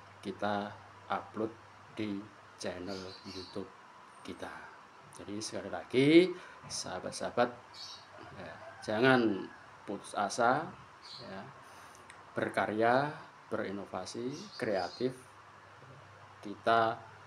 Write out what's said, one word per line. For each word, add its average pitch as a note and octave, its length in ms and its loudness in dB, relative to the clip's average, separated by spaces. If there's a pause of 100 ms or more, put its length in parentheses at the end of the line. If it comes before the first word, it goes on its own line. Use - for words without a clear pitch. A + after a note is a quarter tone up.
(240)
kita G2+ 480 -2 (400)
upload G#2+ 400 -4 (400)
di G#2+ 240 -4 (400)
channel F#2 400 -8 (320)
YouTube F#2+ 400 -10 (560)
kita. - 240 -10 (720)
Jadi F#2+ 220 -8
sekali G2+ 260 -6
lagi, C#3+ 640 6 (320)
sahabat-sahabat, - 840 -2 (880)
ya, - 140 -12 (260)
jangan A2 640 6 (400)
putus - 320 -8
asa, A#2+ 480 4 (560)
ya, G2+ 240 -12 (880)
berkarya, A2 800 2 (400)
berinovasi, G2 800 -6 (240)
kreatif. G#2+ 560 -2 (1300)
Kita A2+ 560 4 (300)